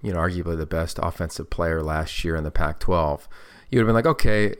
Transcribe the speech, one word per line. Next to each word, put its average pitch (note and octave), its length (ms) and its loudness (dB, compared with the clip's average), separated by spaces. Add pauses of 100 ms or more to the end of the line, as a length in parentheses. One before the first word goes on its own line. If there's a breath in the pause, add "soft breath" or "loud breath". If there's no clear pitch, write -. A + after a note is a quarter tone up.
you G#2 100 -4
know, F2 60 -2
arguably E2+ 400 -2
the D#2 80 -4
best E2 360 -4
offensive E2 460 -6
player E2 340 -2
last D#2 400 -4
year E2 140 -2
in D#2 80 -4
the D#2 60 -6
Pac-twelve, D#2 800 0 (400 loud breath)
you B2+ 100 2
would A#2 40 4
have A2 60 4
been A2+ 80 4
like, A#2 100 2
"Okay, G#2+ 540 4